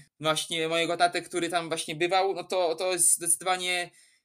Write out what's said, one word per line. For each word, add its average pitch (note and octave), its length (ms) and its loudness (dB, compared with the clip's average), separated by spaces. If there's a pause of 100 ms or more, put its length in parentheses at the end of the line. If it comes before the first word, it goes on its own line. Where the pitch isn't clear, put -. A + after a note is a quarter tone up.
(200)
właśnie D#3+ 480 0
mojego E3 300 0
tatę, F3 240 2
który E3+ 280 -4
tam E3+ 180 -2
właśnie D#3+ 280 -4
bywał, F#3 380 2
no F3 100 -6
to, F3 320 0
to F#3 160 -2
jest F3 240 4
zdecydowanie F3+ 760 -2 (340)